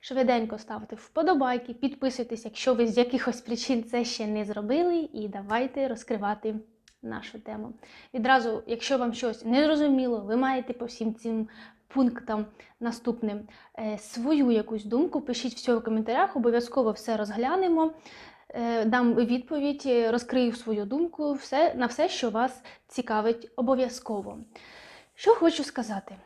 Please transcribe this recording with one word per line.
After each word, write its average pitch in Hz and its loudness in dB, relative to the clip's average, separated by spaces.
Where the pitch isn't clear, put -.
швиденько 240 0
ставте 214 -12
вподобайки, 254 0
підписуйтесь, 247 -4
якщо 247 0
ви 233 4
з 226 2
якихось 240 2
причин 233 -2
це 240 -2
ще 233 -6
не 214 -2
зробили, 277 0
і 208 -6
давайте 233 -2
розкривати 214 -4
нашу - -10
тему. 214 -10
Відразу, 254 4
якщо 233 0
вам 240 0
щось - -4
не 247 4
зрозуміло, 277 4
ви 220 0
маєте 254 0
по 240 -8
всім 226 -4
цим 226 -4
пунктам 233 0
наступним, 233 -4
е, 214 -6
свою 254 2
якусь 214 0
думку, 262 0
пишіть 240 -4
все - 0
в 226 0
коментарях, 233 0
обов'язково 240 2
все 220 -4
розглянемо, 320 2
е, 233 -2
дам 233 4
відповідь, 254 0
е, 240 4
розкрию 247 2
свою 220 -4
думку, 294 -2
все, 277 2
на 247 0
все, 294 0
що 254 -2
вас 240 -2
цікавить 233 -2
обов'язково. 233 -2
Що 427 6
хочу 330 2
сказати. 208 -8